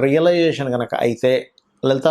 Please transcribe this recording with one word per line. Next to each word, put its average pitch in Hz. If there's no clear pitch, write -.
రియలైజేషన్ 165
గనక 120
అయితే, 120
లలితా 135